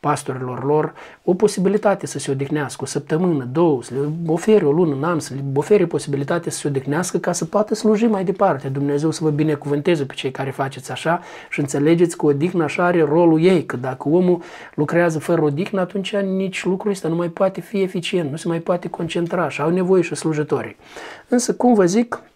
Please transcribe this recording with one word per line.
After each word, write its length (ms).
pastorilor 640
lor 300
o 100
posibilitate 720
să 120
se 120
odihnească 520
o 40
săptămână, 640
două, 300
să 120
le 140
ofere 400
o 60
lună, 220
un 100
an, 140
să 160
le 100
ofere 320
posibilitatea 640
să 80
se 100
odihnească 500
ca 140
să 120
poată 300
sluji 320
mai 180
departe. 440
Dumnezeu 420
să 140
vă 60
binecuvânteze 760
pe 100
cei 160
care 200
faceți 400
așa 300
și 120
înțelegeți 560
că 100
odihna 380
așa 200
are 180
rolul 400
ei, 240
că 100
dacă 320
omul 340
lucrează 440
fără 240
odihnă, 380
atunci 360
nici 480
lucrul 260
ăsta 180
nu 60
mai 140
poate 320
fi 220
eficient, 480
nu 60
se 120
mai 100
poate 300
concentra 600
și 120
au 100
nevoie 320
și 120
slujitorii. 640
Însă, 260
cum 200
vă 100
zic 380